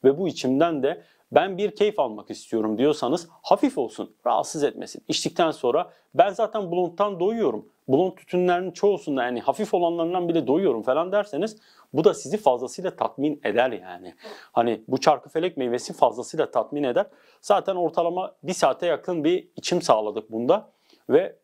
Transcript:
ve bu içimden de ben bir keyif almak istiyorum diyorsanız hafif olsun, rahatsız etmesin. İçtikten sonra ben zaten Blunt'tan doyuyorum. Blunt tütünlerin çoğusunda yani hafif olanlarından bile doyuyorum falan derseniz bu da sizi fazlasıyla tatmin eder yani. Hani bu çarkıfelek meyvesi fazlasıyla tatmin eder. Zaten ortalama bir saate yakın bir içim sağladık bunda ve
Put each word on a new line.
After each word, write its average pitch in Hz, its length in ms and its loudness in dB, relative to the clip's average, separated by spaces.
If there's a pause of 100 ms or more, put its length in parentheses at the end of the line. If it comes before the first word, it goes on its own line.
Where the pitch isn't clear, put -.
ve 139 140 6
bu 185 100 -2
içimden 139 560 0
de 156 200 -2 (280)
ben 175 260 2
bir 208 180 -2
keyif 208 240 0
almak 107 300 -4
istiyorum 110 480 -4
diyorsanız 143 500 0 (140)
hafif - 360 2
olsun, - 380 -8 (100)
rahatsız 117 380 0
etmesin. - 440 -6
İçtikten - 440 0
sonra 143 400 -2 (240)
ben 185 140 6
zaten 202 420 -4
Blunt'tan 180 480 -2
doyuyorum. 180 460 0 (220)
Blunt 180 300 2
tütünlerin 180 540 0
çoğusunda 175 520 0
yani 120 180 -2
hafif 202 320 0
olanlarından 170 560 0
bile 165 180 0
doyuyorum 135 360 2
falan 160 280 0
derseniz 202 460 -2 (360)
bu 147 100 0
da 180 100 6
sizi - 240 -6
fazlasıyla 131 580 0
tatmin 143 480 -2
eder 120 280 2
yani. 90 440 -14 (360)
Hani 117 360 0
bu 131 120 0
çarkıfelek 160 580 0
meyvesi 123 360 -4
fazlasıyla 123 580 0
tatmin 143 320 -2
eder. 139 220 0 (360)
Zaten 196 340 0
ortalama 175 680 -2
bir 180 100 -6
saate 151 320 0
yakın 165 380 -2
bir 175 320 0
içim - 260 -2
sağladık 107 500 0
bunda 131 400 0 (380)
ve 262 340 2